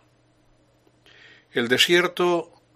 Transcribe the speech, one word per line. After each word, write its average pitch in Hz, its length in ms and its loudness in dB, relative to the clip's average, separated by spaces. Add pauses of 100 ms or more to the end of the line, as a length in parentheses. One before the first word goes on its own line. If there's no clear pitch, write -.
(1500)
El 120 180 -4
desierto 175 840 0 (240)